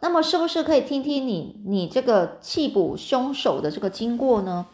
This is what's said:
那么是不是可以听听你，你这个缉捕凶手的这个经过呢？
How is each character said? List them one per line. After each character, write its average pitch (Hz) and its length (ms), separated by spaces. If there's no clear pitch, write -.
那 339 100
么 330 140
是 - 140
不 330 100
是 330 160
可 302 140
以 - 40
听 277 220
听 277 240
你， 180 380
你 190 220
这 254 140
个 202 400
缉 - 300
捕 165 240
凶 262 380
手 165 260
的 147 100
这 151 120
个 190 80
经 233 280
过 240 240
呢？ 180 320